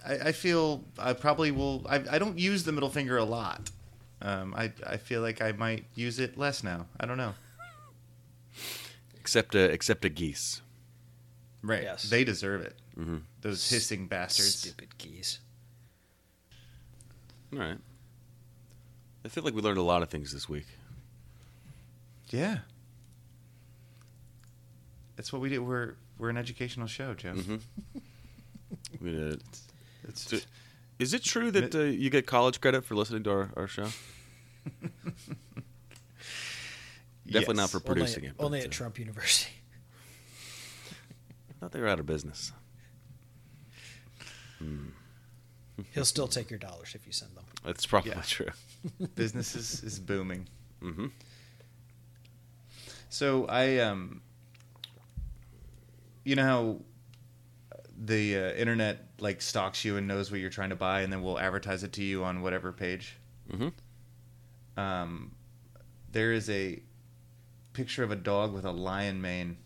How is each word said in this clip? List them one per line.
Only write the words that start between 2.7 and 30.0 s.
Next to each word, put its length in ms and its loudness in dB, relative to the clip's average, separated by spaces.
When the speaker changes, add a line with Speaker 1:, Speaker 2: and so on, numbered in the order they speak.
Speaker 1:
middle 180 2
finger 280 2
a 60 6
lot. 480 -2
Um, 340 -2
I, 160 -2
I 120 -2
feel 240 -2
like 200 0
I 120 2
might 320 -2
use 240 -2
it 180 -2
less 260 0
now. 220 -2
I 80 -2
don't 100 -2
know. 160 -2
Speaker 2:
Except 360 4
a, 160 10
except 340 2
a 40 6
geese. 520 -2
Speaker 1:
Right. 180 2
Speaker 3:
Yes. 220 -4
Speaker 1:
They 200 6
deserve 380 0
it. 140 -10
Speaker 2:
Mm-hmm. 220 -2
Speaker 1:
Those 260 -2
hissing 380 0
bastards. 480 2
Speaker 3:
Stupid 460 -8
geese. 400 -8
Speaker 2:
All 60 -6
right. 200 -4
I 40 -12
feel 140 -4
like 120 0
we 80 0
learned 160 4
a 40 6
lot 200 6
of 60 -4
things 220 -6
this 160 -10
week. 200 -8
Speaker 1:
Yeah. 300 0
That's 180 -10
what 80 -2
we 80 0
do. 140 0
We're, 320 -2
we're 120 -2
an 80 0
educational 500 -6
show, 260 -6
Joe. 200 -6
Speaker 2:
Mm-hmm. 280 -2
Speaker 1:
<laughs> 1400 -14
Speaker 2:
We 100 -4
did. 320 -4